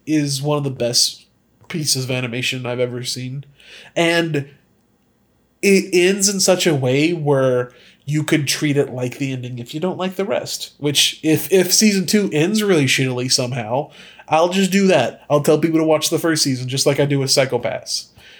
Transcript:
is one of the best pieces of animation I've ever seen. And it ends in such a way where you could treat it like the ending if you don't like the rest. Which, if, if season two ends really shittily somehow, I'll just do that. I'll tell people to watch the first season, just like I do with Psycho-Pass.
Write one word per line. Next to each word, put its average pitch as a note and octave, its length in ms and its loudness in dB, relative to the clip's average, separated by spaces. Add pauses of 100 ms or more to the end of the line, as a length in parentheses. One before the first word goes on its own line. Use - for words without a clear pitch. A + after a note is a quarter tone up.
is D3 360 0
one D3 160 0
of C#3+ 60 -4
the C#3 60 -2
best - 560 -2 (420)
pieces C3 380 -4
of B2+ 60 -6
animation B2+ 540 -4
I've B2 140 -4
ever B2 240 -2
seen. B2+ 400 -8 (540)
And E3+ 520 0 (1120)
it F#3+ 320 2
ends F#3+ 360 2
in G3 100 -4
such - 280 2
a D#3+ 80 2
way C3+ 360 0
where C3+ 640 0 (320)
you D3+ 180 -2
could D3+ 240 0
treat D3 300 0
it C3 160 0
like B2+ 240 -6
the C3+ 160 -4
ending B2 240 -8
if A#2 160 -12
you D#3 60 -8
don't F3 180 -4
like F#3 180 -6
the G3 100 -4
rest. - 520 -6
Which, - 460 0
if, D#3 280 2
if F3+ 220 4
season G3 320 4
two G3+ 260 2
ends F#3 300 0
really F3+ 240 2
shittily C3 460 0
somehow, B2 580 -2 (400)
I'll D#3+ 200 4
just F#3 220 0
do G3 160 2
that. C#3+ 400 2
I'll D3 140 2
tell D#3 160 4
people D#3+ 220 2
to D#3+ 60 2
watch D#3 260 0
the D#3+ 80 0
first D#3+ 240 0
season, B2+ 260 -2
just C3 160 -2
like C#3+ 140 2
I C#3+ 60 4
do C#3+ 140 0
with C3 120 0
Psycho-Pass. - 800 -2 (280)